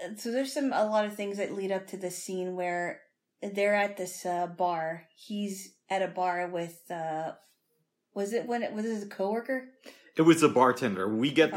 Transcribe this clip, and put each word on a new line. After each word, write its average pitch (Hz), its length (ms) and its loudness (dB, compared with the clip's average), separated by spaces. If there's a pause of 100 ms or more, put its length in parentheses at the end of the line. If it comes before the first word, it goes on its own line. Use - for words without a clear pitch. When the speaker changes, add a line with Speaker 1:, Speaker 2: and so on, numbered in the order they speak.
(160)
Speaker 1:
so 233 140 -6
there's 269 220 0
some, 277 200 0
a 214 140 4
lot 214 180 2
of 208 100 -4
things 202 240 -6
that 196 160 -4
lead 196 180 -2
up 190 160 -4
to - 80 -10
this 180 260 -8
scene 185 340 -4
where 175 440 -2 (420)
they're 202 320 2
at 202 220 0
this, 180 280 -8
uh, 175 220 0
bar. 170 580 -2 (100)
He's 202 600 -8 (160)
at 190 120 2
a 180 60 0
bar 180 400 -2
with, 170 320 -6 (100)
uh, 160 420 -4 (840)
was 202 180 -2
it 233 140 -2
when 240 160 -2
it, - 100 -4
was 214 140 -4
it 220 160 -2
a 202 60 -10
coworker? 233 600 -4 (480)
Speaker 2:
It 160 60 4
was 160 200 8
a 147 60 8
bartender. 117 680 4
We 127 160 2
get 156 200 6
the - 60 -2